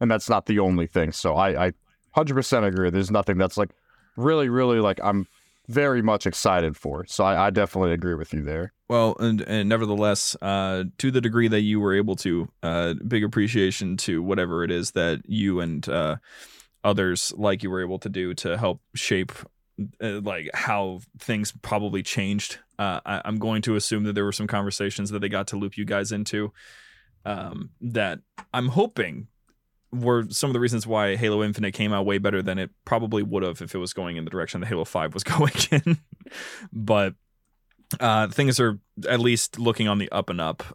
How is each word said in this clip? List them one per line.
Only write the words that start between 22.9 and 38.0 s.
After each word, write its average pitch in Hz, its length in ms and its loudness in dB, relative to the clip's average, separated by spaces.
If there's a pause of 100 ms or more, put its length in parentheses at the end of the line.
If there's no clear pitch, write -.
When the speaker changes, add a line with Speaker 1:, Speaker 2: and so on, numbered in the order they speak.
Speaker 2:
I, 98 180 -4
I'm 107 140 -4
going 110 240 -2
to 110 140 0
assume 104 280 -2
that 104 100 -2
there 101 120 0
were 101 60 -2
some 107 160 -4
conversations 101 640 -2
that 104 100 -6
they 101 100 -4
got 98 180 -2
to 104 80 -8
loop 98 220 -6
you 104 80 -4
guys 101 260 -2
into, 104 400 -4 (720)
um, - 460 -8 (100)
that 110 380 -2 (340)
I'm 123 160 -2
hoping 117 600 -2 (640)
were 120 380 2
some - 200 -2
of 127 40 0
the 120 60 2
reasons 117 260 0
why 104 300 0
Halo 107 260 2
Infinite 101 300 -2
came 104 200 0
out 98 140 2
way 101 120 2
better 98 240 2
than 95 160 -2
it 92 120 -6 (140)
probably 110 380 0
would 101 200 -2
have 87 180 -4
if 82 140 -12
it 95 40 -4
was 90 140 -6
going 87 240 -6
in 80 80 -6
the 80 60 -8
direction 87 300 -6
that 92 80 -6
Halo 85 160 -2
five 78 300 -4
was 98 100 -6
<laughs> 160 100 -2
going 147 180 4 (180)
in. 160 280 2 (760)
But, 104 420 2 (840)